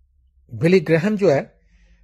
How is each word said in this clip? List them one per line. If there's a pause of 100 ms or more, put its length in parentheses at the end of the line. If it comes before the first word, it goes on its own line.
(540)
बिली
ग्रैहम
जो
है, (440)